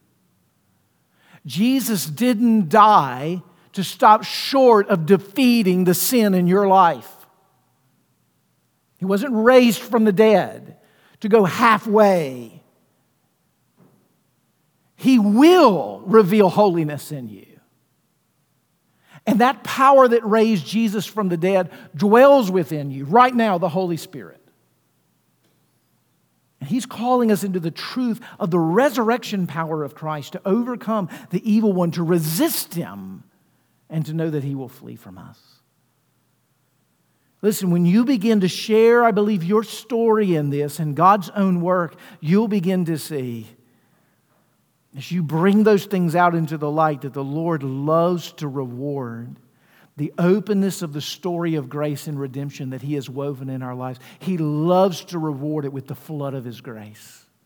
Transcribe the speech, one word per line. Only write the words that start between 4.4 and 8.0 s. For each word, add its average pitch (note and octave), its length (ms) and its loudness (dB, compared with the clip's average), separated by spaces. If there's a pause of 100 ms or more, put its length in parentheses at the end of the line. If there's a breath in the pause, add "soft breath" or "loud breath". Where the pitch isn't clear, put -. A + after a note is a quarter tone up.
of F3 180 0
defeating G3 760 2
the F3 100 2
sin G#3+ 400 0
in F3+ 120 2
your G3 220 2
life. F3 440 2 (1900)